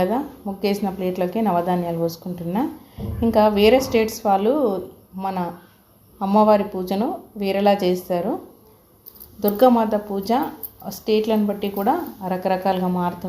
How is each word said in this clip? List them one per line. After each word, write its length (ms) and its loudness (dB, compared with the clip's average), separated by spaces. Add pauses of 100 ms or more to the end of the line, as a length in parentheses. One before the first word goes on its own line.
కదా, 140 0 (280)
ముగ్గు 220 -8
వేసిన 300 -2
ప్లేట్లోకి 500 -2
నవధాన్యాలు 560 0
పోసుకుంటున్నా. 580 -6 (640)
ఇంకా 180 4 (160)
వేరే 280 6
స్టేట్స్ 400 0
వాళ్ళు 260 2 (720)
మన 120 -4 (880)
అమ్మవారి 480 6
పూజను 340 -2 (340)
వేరేలా 320 4 (100)
చేస్తారు. 500 -2 (1120)
దుర్గామాత 520 4 (140)
పూజ 220 -4 (640)
స్టేట్లను 540 0
బట్టి 180 -4 (100)
కూడా 160 2 (400)
రకరకాలుగా 640 -2
మారుతూ 320 -4